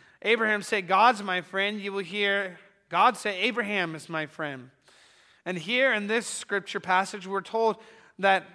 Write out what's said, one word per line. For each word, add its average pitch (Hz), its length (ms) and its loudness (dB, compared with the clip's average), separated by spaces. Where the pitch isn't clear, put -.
Abraham 214 400 2
say, 208 180 -2
"God's 202 420 4
my 180 200 -2
friend." 202 380 -4
You 196 120 -6
will 196 100 -4
hear 196 560 -2
God 202 280 4
say, 202 240 -4
"Abraham 202 540 -2
is 156 140 -14
my 156 180 -4
friend." 135 440 -10
And 180 140 -4
here 247 340 2
in 208 140 -2
this 220 200 0
scripture - 540 -6
passage, 185 460 0
we're 196 140 -4
told 226 420 0
that 190 360 4